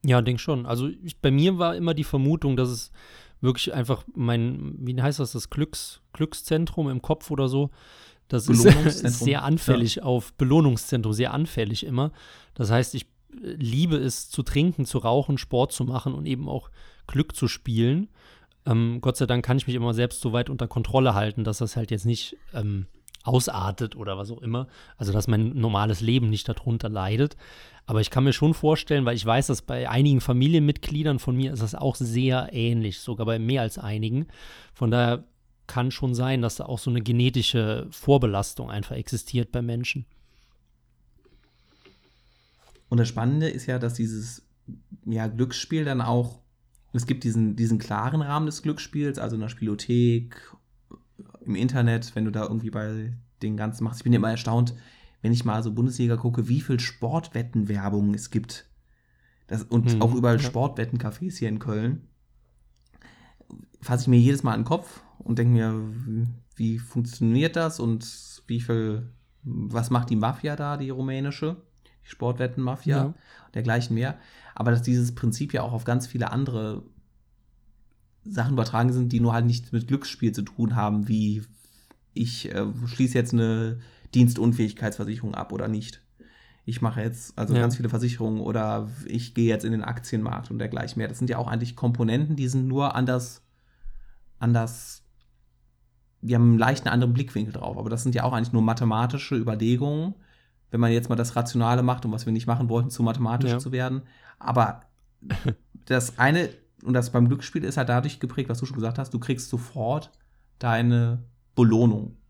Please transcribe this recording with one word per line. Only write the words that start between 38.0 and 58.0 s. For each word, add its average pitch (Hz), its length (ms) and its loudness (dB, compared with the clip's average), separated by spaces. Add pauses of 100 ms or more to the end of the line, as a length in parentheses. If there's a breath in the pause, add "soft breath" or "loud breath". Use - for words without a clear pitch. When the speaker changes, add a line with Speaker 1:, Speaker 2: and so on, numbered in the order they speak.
Speaker 1:
einfach 104 240 -6
existiert 120 560 -4
bei 123 100 -2
Menschen. 120 440 -4 (2750 soft breath)
Speaker 2:
Und 120 100 2
das 113 80 4
Spannende 135 420 0
ist - 160 -8
ja, 127 140 -2
dass 120 160 -4
dieses, 113 520 -6 (580)
ja, 113 220 -4
Glücksspiel 123 560 -2
dann 135 180 -2
auch, 120 380 0 (540)
es 120 120 -2
gibt - 200 -2
diesen, 110 300 2
diesen 113 240 2
klaren 120 420 -2
Rahmen 147 240 -2
des 151 160 -6
Glücksspiels, 147 580 -4
also 113 160 -6
in 110 60 -4
der 107 80 -6
Spielothek, 120 1040 0 (920)
im 101 100 -4
Internet, 117 600 0
wenn 110 100 0
du 107 60 -2
da 110 120 -2
irgendwie 113 260 -4
bei 110 440 -6 (280)
den 107 160 -4
ganzen 110 260 -4
machst. 113 180 -6
Ich - 20 -18
bin 120 100 6
immer 113 160 4
erstaunt, 117 440 0 (480 loud breath)
wenn 113 100 2
ich 120 140 2
mal 110 180 0
so 113 80 -2
Bundesliga 120 440 2
gucke, 120 320 -2
wie 123 140 2
viel 127 180 0
Sportwettenwerbung 104 1300 -2